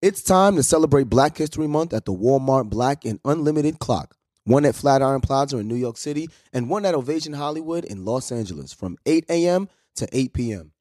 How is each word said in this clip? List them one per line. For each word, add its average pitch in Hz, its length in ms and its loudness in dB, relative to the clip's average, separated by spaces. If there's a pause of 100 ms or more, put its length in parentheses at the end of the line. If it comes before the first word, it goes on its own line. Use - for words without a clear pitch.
It's 196 180 2
time 185 340 4
to 156 60 2
celebrate 143 480 4
Black 135 260 4
History 156 300 -4
Month 156 260 -2
at 110 140 -4
the 98 80 -4
Walmart 131 560 2
Black 123 360 -2
and 110 200 -6
Unlimited 151 540 0
Clock, 80 360 -4 (300)
one 139 200 4
at 127 100 2
Flatiron 135 460 2
Plaza 139 360 0
in 107 100 -4
New 113 80 -4
York 120 220 -4
City 147 320 -6 (240)
and 123 160 -4
one 202 160 -2
at 185 80 2
Ovation 151 400 -4
Hollywood 156 500 -6
in 95 220 -10
Los 123 260 -4
Angeles 90 400 -8
from 90 260 -10 (100)
eight 160 220 2
A 170 180 2
M 185 200 0 (280)
to - 180 -6
eight 127 200 -2
P 117 200 -4
M. 80 280 -14